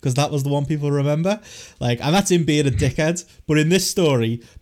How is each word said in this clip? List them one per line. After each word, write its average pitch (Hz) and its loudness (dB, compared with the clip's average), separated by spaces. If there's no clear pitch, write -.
'cause 131 -2
that 143 0
was 143 -2
the 139 -4
one 143 -2
people 147 -2
remember. 151 0
Like, 120 -2
and 147 2
that's 196 2
him 175 4
being 147 2
a 135 2
dickhead. 156 -2
But 151 2
in 156 4
this 185 2
story, 117 0